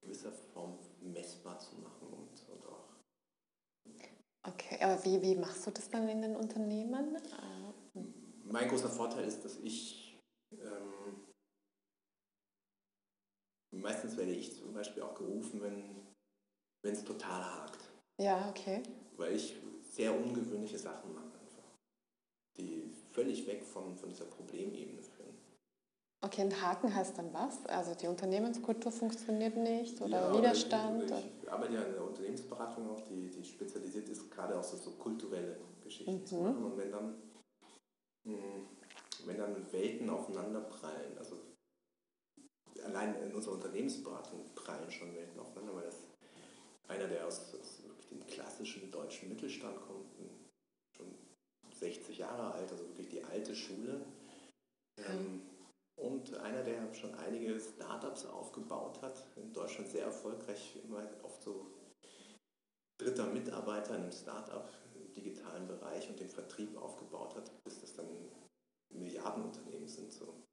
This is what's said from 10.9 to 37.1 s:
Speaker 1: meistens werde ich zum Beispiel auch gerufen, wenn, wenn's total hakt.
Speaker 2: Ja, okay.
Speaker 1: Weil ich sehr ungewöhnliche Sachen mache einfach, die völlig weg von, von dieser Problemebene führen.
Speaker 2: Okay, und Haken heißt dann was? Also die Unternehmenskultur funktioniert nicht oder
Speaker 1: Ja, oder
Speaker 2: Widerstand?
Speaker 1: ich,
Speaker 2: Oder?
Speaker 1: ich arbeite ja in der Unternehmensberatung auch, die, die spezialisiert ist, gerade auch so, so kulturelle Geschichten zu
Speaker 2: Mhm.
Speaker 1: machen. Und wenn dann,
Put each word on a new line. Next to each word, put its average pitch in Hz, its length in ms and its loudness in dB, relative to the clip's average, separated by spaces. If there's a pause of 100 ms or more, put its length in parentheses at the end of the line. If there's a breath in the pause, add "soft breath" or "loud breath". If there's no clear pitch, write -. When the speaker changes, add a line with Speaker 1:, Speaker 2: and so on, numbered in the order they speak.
Speaker 1:
meistens 104 420 2
werde 92 160 4
ich 90 240 -2
zum - 160 -8
Beispiel 107 300 -2
auch - 120 -2
gerufen, 104 460 0
wenn, 202 460 -2 (800)
wenn's 104 200 2
total 92 400 -2
hakt. 82 400 -6 (360)
Speaker 2:
Ja, 196 280 6
okay. 196 340 0 (340)
Speaker 1:
Weil 85 180 2
ich - 220 2 (340)
sehr 110 280 6
ungewöhnliche 107 600 2
Sachen - 360 -4
mache 78 120 -8 (120)
einfach, - 260 -16 (960)
die 80 320 -2 (220)
völlig - 340 4
weg 101 180 0
von, 92 320 -6
von 90 120 -6
dieser 87 180 -6
Problemebene - 760 -4
führen. - 340 -12 (880)
Speaker 2:
Okay, 196 180 2
und 196 180 6
Haken 196 320 6
heißt 196 240 4
dann 170 160 -2
was? 208 340 0
Also 170 280 4
die 170 140 0
Unternehmenskultur 214 840 4
funktioniert 220 680 4
nicht 233 440 4
oder 185 200 6
Speaker 1:
Ja, 185 100 8
oder 202 80 12
Speaker 2:
Widerstand? 226 680 10
Speaker 1:
ich, - 80 4
Speaker 2:
Oder? - 100 2 (220)
Speaker 1:
ich - 80 -4
arbeite 117 220 2
ja 107 80 4
in 95 100 2
der 90 120 0
Unternehmensberatung 110 840 -2
auch, 107 120 -2
die, 92 280 -2
die - 140 -6
spezialisiert 95 640 -4
ist, - 200 -6
gerade 95 300 2
auch - 60 0
so, - 120 -2
so - 160 -6
kulturelle 95 680 0 (200)
Geschichten - 460 -2
zu 196 80 -2
Speaker 2:
Mhm. 170 80 6
Speaker 1:
machen. 240 220 6
Und 98 120 2
wenn 98 140 0
dann, 110 320 -2 (1040)